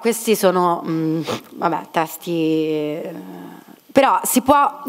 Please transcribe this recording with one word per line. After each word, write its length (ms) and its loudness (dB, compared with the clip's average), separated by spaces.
questi 340 0
sono, 480 2
mm, 380 -2
vabbè, 340 -4
testi, 400 -4
eh, 840 -2
però 320 4
si 180 2
può, 480 4